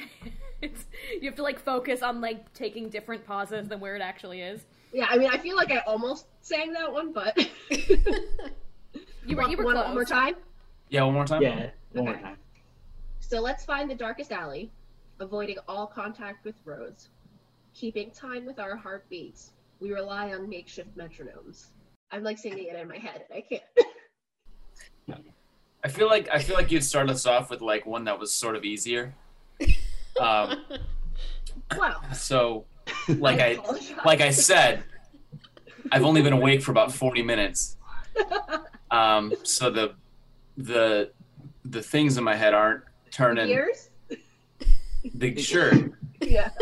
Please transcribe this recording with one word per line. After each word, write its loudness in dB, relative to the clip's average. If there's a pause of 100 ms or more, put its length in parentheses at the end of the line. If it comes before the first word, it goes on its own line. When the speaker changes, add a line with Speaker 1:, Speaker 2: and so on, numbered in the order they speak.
Speaker 1:
<laughs> -18 (560)
It's, -12 (340)
you -8
have -10
to, -8
like, -4
focus -4
on, -4
like, -10
taking -10
different -10
pauses -8
than -10
where -10
it -6
actually -12
is. -12 (260)
Speaker 2:
Yeah, 0
I 4
mean, 4
I 0
feel -6
like 2
I 0
almost -4 (160)
sang -6
that -6
one, -6
but -2 (200)
<laughs> -12 (1500)
Speaker 1:
You -6
were, 0
you -4
were -2
Speaker 2:
One, 2
Speaker 1:
close. 0
Speaker 2:
one -6
more 0
time? 0 (560)
Speaker 3:
Yeah, 2
one 2
more 2
time. 0
Speaker 4:
Yeah, 0 (220)
one -4
Speaker 2:
Okay. -4
Speaker 4:
more -6
time. -16 (840)
Speaker 2:
So -6
let's -6
find -6
the -8
darkest -10
alley, -10 (480)
avoiding -8 (100)
all -8
contact -12
with -14 (100)
roads, -16 (640)
keeping -10
time -14
with -16
our -10
heartbeats. -16 (280)
We -8
rely -8
on -12
makeshift -16
metronomes. -20 (440)
I'm, -10
like, -6
singing -12
it -12
in -12
my -16
head, -16
and -12
I -12
can't. -4
<laughs> -20
Speaker 3:
I -4
feel 0
like, 4
I 2
feel -2
like 4
you'd 2
start 0
us -2
off 2
with, -10
like, -2
one -6
that -2
was -8
sort -4
of -6
easier. -6 (1080)
Um, 0 (1120)
Speaker 2:
Wow. -2 (120)
Speaker 3:
so, 0 (420)
like 2
Speaker 2:
I 4
Speaker 3:
I, 6
Speaker 2:
apologize. -6 (120)
Speaker 3:
like 8
I 4
said, 6 (1080)
I've 6
only 6
been 6
awake 4
for -2
about 4
forty 0
minutes. -2 (400)
Speaker 2:
<laughs> -2 (340)
Speaker 3:
Um, 4 (120)
so 0
the, -2 (640)
the, 2 (520)
the -8
things 2
in -2
my 2
head 4
aren't 4 (300)
turning. 2
Speaker 2:
Gears? -2 (1300)
Speaker 3:
The, -2
sure. 4 (480)
Speaker 2:
Yeah. 6 (120)